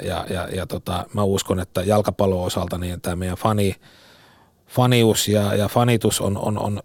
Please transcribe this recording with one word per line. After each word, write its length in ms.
ja, 260
ja, 260
ja 120
tota, 460
mä 100
uskon, 360
että 220
jalkapallon 640
osalta 320
niin 240
tää 140
meidän 220
fani-, 380
fanius 600
ja, 280
ja 120
fanitus 540
on, 160
on, 220
on, 260